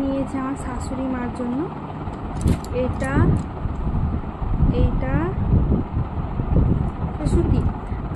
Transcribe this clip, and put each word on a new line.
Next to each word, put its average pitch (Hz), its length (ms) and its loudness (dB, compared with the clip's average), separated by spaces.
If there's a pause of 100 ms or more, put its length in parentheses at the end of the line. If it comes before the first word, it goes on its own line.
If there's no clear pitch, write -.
নিয়েছে 269 380 -2
আমার 277 220 -4
শাশুড়ি 262 400 -4 (100)
মার 247 140 -4 (100)
জন্য, 247 200 -2 (1300)
এটা, 262 280 -2 (1700)
এইটা, 262 340 2 (2000)
এটা 302 220 -2
সুতি, - 280 4 (560)